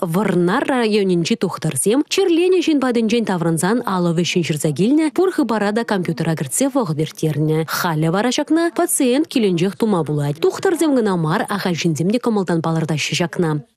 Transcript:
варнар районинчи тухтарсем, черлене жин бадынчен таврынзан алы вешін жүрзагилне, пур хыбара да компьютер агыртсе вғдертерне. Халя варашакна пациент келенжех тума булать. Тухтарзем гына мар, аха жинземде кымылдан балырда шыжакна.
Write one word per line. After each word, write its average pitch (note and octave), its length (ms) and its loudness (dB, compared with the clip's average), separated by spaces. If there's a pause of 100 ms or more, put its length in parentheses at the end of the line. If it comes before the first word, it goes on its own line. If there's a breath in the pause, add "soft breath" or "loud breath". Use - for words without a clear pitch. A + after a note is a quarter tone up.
варнар F3+ 640 0
районинчи G#3 720 0
тухтарсем, F#3+ 720 -2
черлене F4+ 540 2
жин D4+ 160 2
бадынчен A#3 460 2
таврынзан F3+ 640 0
алы F3 280 0
вешін F3+ 280 0
жүрзагилне, F3 720 0
пур F4+ 200 2
хыбара G#3+ 400 0
да A3+ 120 -2
компьютер E3+ 440 -2
агыртсе D#3+ 400 -2
вғдертерне. D#3 960 -2
Халя E3 460 0
варашакна E4 640 0
пациент D4 520 0
келенжех F#3+ 480 0
тума G#3+ 280 0
булать. C#3+ 340 -2
Тухтарзем D#4 560 0
гына G#3 220 2
мар, E3+ 320 -2
аха F#3+ 260 -2
жинземде E3+ 440 0
кымылдан F#3+ 420 0
балырда D#3+ 380 -2
шыжакна. D#3 680 -2 (120)